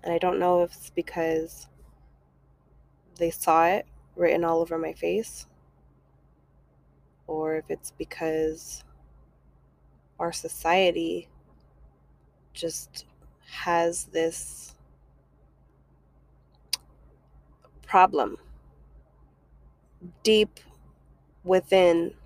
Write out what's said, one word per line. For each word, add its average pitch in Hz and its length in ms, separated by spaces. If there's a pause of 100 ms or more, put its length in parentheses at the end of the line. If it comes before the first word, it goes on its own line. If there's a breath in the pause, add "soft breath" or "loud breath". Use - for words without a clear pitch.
And 170 100
I 170 60
don't 180 220
know 180 240
if 175 80
it's - 180
because 165 760 (1500)
they 170 120
saw 165 380
it 190 180 (300)
written 170 280
all 165 180
over 165 180
my 160 140
face, 180 520 (1800)
or 156 300
if 156 120
it's - 220
because 160 920 (1300)
our 170 140
society 170 960 (1200)
just - 540 (400)
has 170 600
this - 680 (3000)
problem 180 560 (1800)
deep 214 360 (840)
within 180 680 (140)